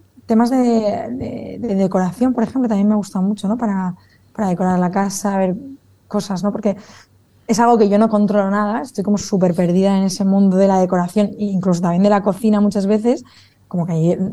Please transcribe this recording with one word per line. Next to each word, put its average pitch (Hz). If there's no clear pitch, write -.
temas 233
de, 262
de, 233
de 214
decoración, 190
por 240
ejemplo, 254
también 208
me 214
gusta 202
mucho, 202
¿no? 220
Para, 190
para 208
decorar 185
la 180
casa, 196
ver 185
cosas, 196
¿no? 202
Porque 202
es 214
algo 240
que 208
yo 202
no 220
controlo 208
nada, 208
estoy 247
como 202
súper 180
perdida 190
en 190
ese 190
mundo 196
de 196
la 190
decoración 185
e 208
incluso 185
también 175
de 202
la 202
cocina 208
muchas 202
veces, 214
como 175
que 180
ahí 165